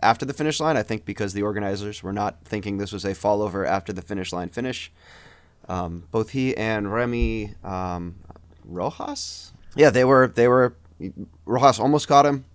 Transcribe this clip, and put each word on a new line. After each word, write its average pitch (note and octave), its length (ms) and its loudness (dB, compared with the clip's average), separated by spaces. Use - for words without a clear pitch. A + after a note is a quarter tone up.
after A#2 220 2
the C3+ 80 -6
finish D#3 260 -2
line, D#3 180 2
I A2 60 0
think G#2+ 220 -6
because G2+ 300 -6
the G2+ 80 -2
organizers G2+ 600 -4
were G2 100 -6
not G2+ 320 -4
thinking G2+ 340 -6
this G2+ 140 -6
was G2 120 -8
a G2 100 -2
fall G#2 260 0
over G2 240 -2
after G2 280 -2
the F#2 100 -8
finish F#2+ 300 -8
line A2 160 -6
finish. B2+ 420 -8
Um, F2 420 -8
both A2 200 -2
he C3 260 -2
and G#2 360 -4
Remy, A2+ 680 -2
um, F2+ 540 -8
Rojas? - 880 -8
Yeah, D3 140 8
they B2+ 140 4
were, C3 220 6
they A#2+ 220 4
were, B2 260 4
Rojas B2 340 4
almost C#3+ 260 2
caught C#3+ 200 6
him, C#3 180 0